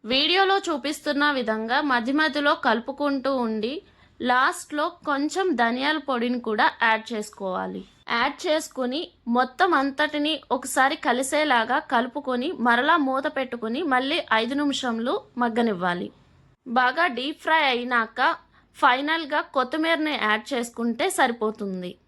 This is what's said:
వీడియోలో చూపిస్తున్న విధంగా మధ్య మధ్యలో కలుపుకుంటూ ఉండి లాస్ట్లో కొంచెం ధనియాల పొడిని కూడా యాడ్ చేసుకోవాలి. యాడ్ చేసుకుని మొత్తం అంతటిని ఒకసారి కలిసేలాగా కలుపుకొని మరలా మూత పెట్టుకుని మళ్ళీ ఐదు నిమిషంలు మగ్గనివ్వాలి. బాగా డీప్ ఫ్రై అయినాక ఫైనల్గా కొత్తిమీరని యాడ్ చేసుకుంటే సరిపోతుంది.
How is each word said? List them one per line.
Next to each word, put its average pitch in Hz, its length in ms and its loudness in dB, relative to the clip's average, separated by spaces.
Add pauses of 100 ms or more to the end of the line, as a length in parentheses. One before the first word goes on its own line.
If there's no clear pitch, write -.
(100)
వీడియోలో 359 440 2 (120)
చూపిస్తున్న 294 580 -2 (120)
విధంగా 220 400 -2 (140)
మధ్య 240 300 0
మధ్యలో 294 320 2 (120)
కలుపుకుంటూ 269 680 0 (120)
ఉండి 220 280 -2 (600)
లాస్ట్లో 294 540 0 (240)
కొంచెం 302 380 0 (140)
ధనియాల 262 460 0
పొడిని 247 400 -2
కూడా 226 200 2 (200)
యాడ్ 220 240 2
చేసుకోవాలి. 190 720 -6 (340)
యాడ్ 277 280 0
చేసుకుని 302 560 -2 (360)
మొత్తం 262 340 2 (100)
అంతటిని 294 520 0 (240)
ఒకసారి 269 480 2
కలిసేలాగా 262 760 2 (140)
కలుపుకొని 254 560 -2 (180)
మరలా 254 380 4
మూత 269 200 0 (120)
పెట్టుకుని 247 460 -4 (100)
మళ్ళీ 254 260 2 (220)
ఐదు 240 200 -2
నిమిషంలు 262 540 -2 (280)
మగ్గనివ్వాలి. 208 680 0 (680)
బాగా 262 280 2 (120)
డీప్ 285 260 -6
ఫ్రై 320 160 4 (120)
అయినాక 240 480 -2 (600)
ఫైనల్గా 294 600 2 (140)
కొత్తిమీరని 311 600 0 (100)
యాడ్ 214 260 0
చేసుకుంటే 240 560 -2 (100)
సరిపోతుంది. 214 760 -2 (160)